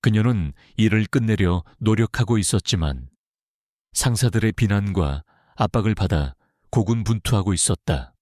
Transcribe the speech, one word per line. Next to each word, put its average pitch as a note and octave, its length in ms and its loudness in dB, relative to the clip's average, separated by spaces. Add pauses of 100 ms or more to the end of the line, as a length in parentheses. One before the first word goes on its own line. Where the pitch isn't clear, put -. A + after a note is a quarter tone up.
그녀는 G#2+ 520 0 (240)
일을 G#2+ 280 2
끝내려 G2+ 580 0 (140)
노력하고 A2 640 0
있었지만 D#2 720 -2 (840)
상사들의 A2+ 600 0
비난과 G2 720 0 (320)
압박을 A2 400 0
받아 D#2 400 0 (360)
고군분투하고 G#2+ 840 0
있었다. - 680 -4